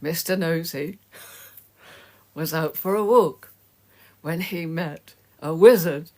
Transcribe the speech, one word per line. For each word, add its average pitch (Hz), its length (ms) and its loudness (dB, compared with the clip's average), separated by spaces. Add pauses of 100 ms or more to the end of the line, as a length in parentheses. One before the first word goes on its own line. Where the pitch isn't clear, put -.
Mister 165 360 -4
Nosey 165 600 -4 (680)
<laughs> - 680 -20
was 156 180 -8
out 160 240 -4
for 190 180 -4
a 214 100 0
walk 208 480 2 (720)
when 165 180 -6
he 175 260 -8
met 160 480 -10 (260)
a 156 140 -6
wizard. 170 640 6